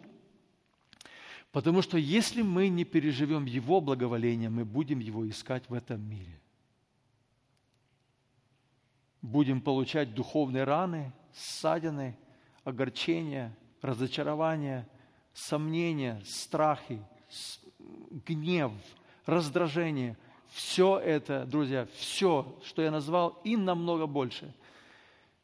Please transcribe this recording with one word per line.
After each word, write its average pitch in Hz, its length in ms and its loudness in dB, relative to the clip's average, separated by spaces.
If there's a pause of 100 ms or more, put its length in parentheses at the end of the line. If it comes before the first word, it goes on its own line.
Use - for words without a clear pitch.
(1500)
Потому 165 300 4
что 170 160 0
если 202 460 2
мы 190 260 4
не 175 160 2
переживем 151 600 2
Его 139 360 2
благоволение, 120 680 2
мы 117 160 -2
будем 135 340 -2
Его 110 280 -4
искать 120 400 -6
в 120 60 -10
этом 120 340 -6
мире. 87 320 -12 (2750)
Будем 131 380 4
получать 135 520 0
духовные 131 500 0
раны, 151 480 0 (220)
ссадины, 156 800 -4 (480)
огорчения, 135 920 -4 (240)
разочарования, 143 1080 -2 (460)
сомнения, 156 920 -2
страхи, 147 800 -2 (260)
с-, - 300 -12 (680)
гнев, 156 460 0 (520)
раздражение. 156 920 0 (300)
Все 190 500 4
это, 143 480 0
друзья, 131 480 0
все, 143 680 0
что - 200 -2
я 156 80 2
назвал, 160 520 0
и 226 140 0
намного 170 480 2
больше. 139 480 -2 (880)